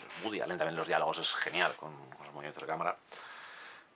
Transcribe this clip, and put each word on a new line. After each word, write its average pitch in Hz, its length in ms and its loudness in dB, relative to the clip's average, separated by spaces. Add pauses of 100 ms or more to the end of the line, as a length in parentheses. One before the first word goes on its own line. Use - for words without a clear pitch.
(240)
Woody 107 160 0
Allen 90 180 2
también, 82 180 2
los 80 100 0
diálogos 78 320 6
es - 160 2
genial 85 420 4
con, 78 160 -8 (180)
con 73 160 -12
los 73 80 -12
movimientos 71 280 -6
de 67 40 -6
cámara. 82 300 2 (1000)